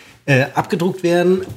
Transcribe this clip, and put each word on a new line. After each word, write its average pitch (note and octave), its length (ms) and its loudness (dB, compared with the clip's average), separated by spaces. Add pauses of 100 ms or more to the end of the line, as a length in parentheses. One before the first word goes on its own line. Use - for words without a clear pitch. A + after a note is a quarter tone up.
(260)
äh, C#3 280 2
abgedruckt F3+ 480 -2
werden, F3 400 2 (140)